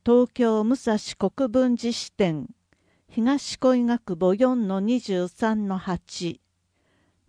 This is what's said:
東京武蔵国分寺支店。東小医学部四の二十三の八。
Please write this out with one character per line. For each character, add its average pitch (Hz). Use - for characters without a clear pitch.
東 240
京 220
武 233
蔵 220
国 240
分 247
寺 233
支 -
店。 160
東 262
小 254
医 240
学 233
部 180
四 254
の 190
二 233
十 180
三 214
の 190
八。 -